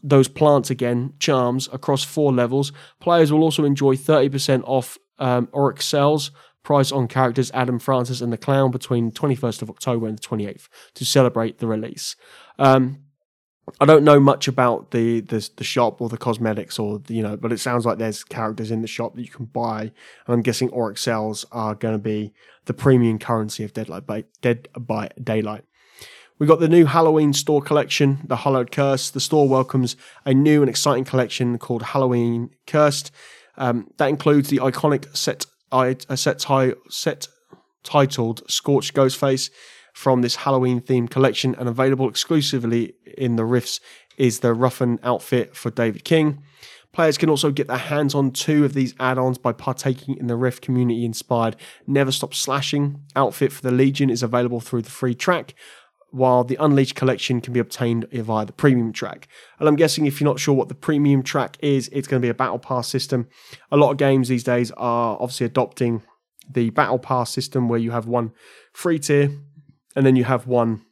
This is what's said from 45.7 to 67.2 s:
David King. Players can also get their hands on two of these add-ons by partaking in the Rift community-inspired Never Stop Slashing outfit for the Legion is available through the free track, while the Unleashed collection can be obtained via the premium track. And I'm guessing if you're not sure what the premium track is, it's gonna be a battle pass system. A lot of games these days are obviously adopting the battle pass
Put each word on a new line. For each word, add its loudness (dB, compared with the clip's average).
David -4
King. 0
Players 0
can 2
also 2
get -2
their -4
hands -2
on 0
two 0
of 0
these -2
add-ons 0
by -4
partaking -6
in -8
the -2
Rift -2
community-inspired -2
Never 2
Stop -6
Slashing -4
outfit 0
for -16
the -2
Legion 2
is -2
available -2
through -6
the -12
free -4
track, -4
while 4
the -4
Unleashed 2
collection -2
can -12
be 0
obtained -4
via -4
the -16
premium 2
track. -12
And 2
I'm 4
guessing 2
if -2
you're 2
not -2
sure 2
what 0
the -12
premium 2
track -4
is, 0
it's -6
gonna 0
be 0
a -2
battle -2
pass -6
system. -4
A 2
lot 6
of -2
games 2
these -2
days 0
are -2
obviously -4
adopting -2
the -2
battle 0
pass -4